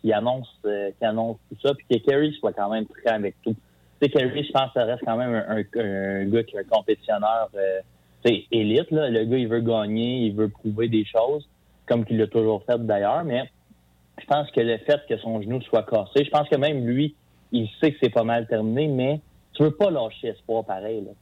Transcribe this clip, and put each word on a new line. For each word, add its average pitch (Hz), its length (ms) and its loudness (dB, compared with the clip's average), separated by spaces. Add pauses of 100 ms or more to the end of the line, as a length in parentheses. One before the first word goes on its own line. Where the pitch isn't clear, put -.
qu'il 110 120 2
annonce, 120 360 -2 (160)
euh, 101 340 -4
qu'il 117 80 -2
annonce 113 300 -2 (140)
tout - 120 -16
ça, 139 120 2
puis - 120 -16 (140)
que - 40 -10
Carey 147 360 4
soit 107 120 0
quand 101 160 -2
même 110 180 -2
prêt - 280 -2
avec 101 300 -4
tout. 113 100 -2 (460)
Tu 143 60 2
sais, - 20 6
Carey, 135 360 0
je - 60 -10
pense 135 220 0
que 131 80 0
ça 117 60 2
reste 123 180 -4
quand 113 120 -2
même 123 180 -2
un, 110 220 -2
un, 98 680 -4
un - 20 -2
gars 110 180 2
qui 110 140 -8
est 101 40 -6
un 95 40 -6
compétitionneur, 107 920 0
euh, 95 240 0 (440)
tu 120 100 4
sais, - 160 -4
élite, 113 400 2
là. 156 200 0
Le 113 140 2
gars, 117 120 0
il 127 120 0
veut 117 120 0
gagner, 113 680 0
il 101 80 0
veut 107 140 0
prouver 110 400 -4
des 110 160 2
choses, 127 440 0 (380)
comme 120 180 2
qu'il 110 140 0
l'a 107 80 4
toujours 110 380 2
fait 120 200 0
d'ailleurs, 107 400 2
mais 123 240 -4 (720)
je - 60 -18
pense 143 240 0
que - 100 0
le 117 180 2
fait 143 300 2
que 117 100 -2
son 113 220 -4
genou 117 220 -4
soit 110 220 0
cassé, 117 400 0
je 139 60 -10
pense 147 180 0
que 151 80 2
même 139 280 0
lui, 135 300 0 (380)
il 117 160 0 (120)
sait 156 120 4
que 147 100 -10
c'est 123 80 4
pas 117 140 2
mal 117 240 0
terminé, 117 400 0
mais 139 320 0 (340)
tu - 80 2
veux 151 80 6
pas 196 200 2
lâcher 123 380 -4
espoir 113 360 -4
pareil, 104 400 -6
là. 98 60 -14 (120)